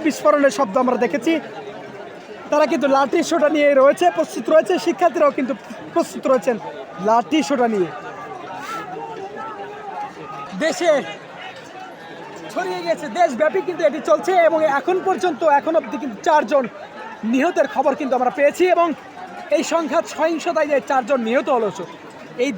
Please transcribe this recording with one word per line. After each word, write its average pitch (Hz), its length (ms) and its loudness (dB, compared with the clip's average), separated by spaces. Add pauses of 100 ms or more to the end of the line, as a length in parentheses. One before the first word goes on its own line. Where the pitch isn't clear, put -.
বিস্ফোরণের 285 520 4
শব্দ 226 240 0
আমরা 247 220 2
দেখেছি। 285 280 0 (1160)
তারা 302 220 4
কিন্তু 294 140 0 (100)
লাঠি 285 240 2 (100)
সোটা 302 260 2
নিয়ে 294 180 6
রয়েছে, 277 320 6 (100)
প্রস্তুত 302 360 -4
রয়েছে, 320 220 6 (120)
শিক্ষার্থীরাও 330 520 2
কিন্তু 269 140 -2 (420)
প্রস্তুত 294 360 -2
রয়েছেন 254 260 2 (520)
লাঠি 233 300 2 (100)
সোটা 247 260 2
নিয়ে। 180 140 0 (2750)
দেশে 330 280 0 (1600)
ছড়িয়ে 359 340 -4
গেছে, 302 200 -2 (120)
দেশব্যাপী 320 500 2
কিন্তু 339 200 -4
এটি 285 200 0
চলছে 311 240 2 (160)
এবং 320 100 2 (200)
এখন 349 180 0 (100)
পর্যন্ত, 349 340 0 (180)
এখন 302 200 0
অবধি 294 240 -2
কিন্তু 240 140 -8 (100)
চারজন 285 380 4 (680)
নিহতের 302 420 2
খবর 277 260 2
কিন্তু 262 180 0
আমরা 254 200 2
পেয়েছি 294 260 4 (100)
এবং 339 140 4 (680)
এই 320 60 2 (100)
সংঘাত 320 320 0 (100)
সহিংসতায় 311 560 0
যে 285 60 2 (140)
চারজন 262 280 2 (100)
নিহত 262 280 0
হলো, 220 120 2 (720)
এই 277 160 0